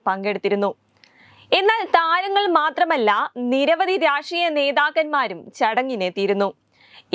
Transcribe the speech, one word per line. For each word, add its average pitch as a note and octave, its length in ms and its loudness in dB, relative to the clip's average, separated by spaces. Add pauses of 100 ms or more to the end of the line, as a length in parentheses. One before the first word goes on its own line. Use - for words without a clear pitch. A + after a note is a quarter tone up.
പങ്കെടുത്തിരുന്നു. G3+ 640 -2 (880)
എന്നാൽ G#4+ 240 0 (160)
താരങ്ങൾ F#4+ 480 0 (140)
മാത്രമല്ല, D#4 500 0 (400)
നിരവധി E4 460 0 (100)
രാഷ്ട്രീയ D#4+ 400 -2 (140)
നേതാക്കന്മാരും C#4+ 800 0 (200)
ചടങ്ങിനെത്തിയിരുന്നു. G3+ 920 -2 (640)